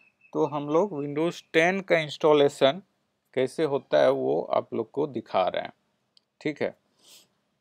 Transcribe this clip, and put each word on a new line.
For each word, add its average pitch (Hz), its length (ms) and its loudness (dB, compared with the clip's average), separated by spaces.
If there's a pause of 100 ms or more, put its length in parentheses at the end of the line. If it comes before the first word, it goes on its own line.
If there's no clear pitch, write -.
(340)
तो 151 120 0
हम 147 240 -4
लोग 165 340 0
Windows 151 400 -4 (100)
टेन 175 280 2
का 175 160 0
इंस्टॉलेशन 151 840 2 (520)
कैसे 131 300 -2
होता 143 360 0
है 135 120 6
वो 135 300 -2
आप - 320 -2
लोग 113 180 -6
को 147 160 -4
दिखा 107 400 -2
रहे 87 140 -4
हैं, - 120 -12 (680)
ठीक 147 200 -6
है? 104 160 -4 (840)